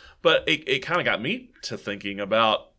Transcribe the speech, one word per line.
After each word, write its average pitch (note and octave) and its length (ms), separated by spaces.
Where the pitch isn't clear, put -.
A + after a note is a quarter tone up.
but - 260
it, D3+ 220
it C#3 160
kinda D#3+ 200
got G#2 180
me G3+ 300
to - 160
thinking G2+ 420
about A2 580